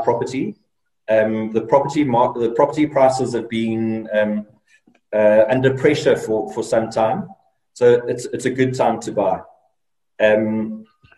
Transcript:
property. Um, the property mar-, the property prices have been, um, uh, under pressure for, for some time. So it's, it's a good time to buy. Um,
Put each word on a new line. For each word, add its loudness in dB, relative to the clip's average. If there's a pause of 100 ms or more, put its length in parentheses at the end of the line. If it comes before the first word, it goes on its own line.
property. -4 (520)
Um, 0
the 0
property 0
mar-, 0
the -2
property 2
prices 0
have -6
been, -4
um, -2 (640)
uh, 4
under 2
pressure 2
for, -4
for -6
some -2
time. -2 (420)
So 4
it's, -6
it's -8
a -2
good 0
time 0
to -10
buy. -2 (800)
Um, 0 (340)